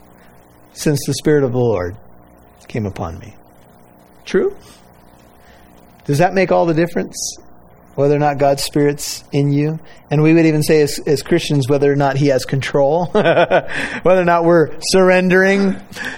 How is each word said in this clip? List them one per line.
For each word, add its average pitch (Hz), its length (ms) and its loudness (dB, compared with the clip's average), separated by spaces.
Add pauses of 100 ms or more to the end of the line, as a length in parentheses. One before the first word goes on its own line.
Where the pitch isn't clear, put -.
(760)
since 147 320 -2
the 143 80 -4
Spirit 151 280 0
of 127 100 -2
the 127 60 -2
Lord 98 380 -2 (720)
came 110 160 -8
upon 90 340 -10
me"? - 160 -18 (920)
True? 381 280 -2 (1500)
Does 143 140 -2
that 185 160 2
make 185 180 0
all 180 140 2
the 165 80 0
difference? - 640 -6 (560)
Whether 143 200 2
or 147 60 0
not 147 180 0
God's 139 240 0
Spirit's - 720 -2
in 143 200 0
you? 151 280 -2 (280)
And 151 140 2
we 156 100 6
would 165 140 6
even 151 160 2
say 156 200 4
as, 143 180 -2
as 147 240 -2
Christians, 147 440 0
whether 143 220 2
or 143 60 0
not 139 200 0
He 143 120 0
has 127 160 0
control, 143 640 -2
<laughs> - 60 -10
whether 175 1080 0
or 175 40 0
not 170 200 2
we're 165 340 2 (140)
surrendering, 190 840 2 (440)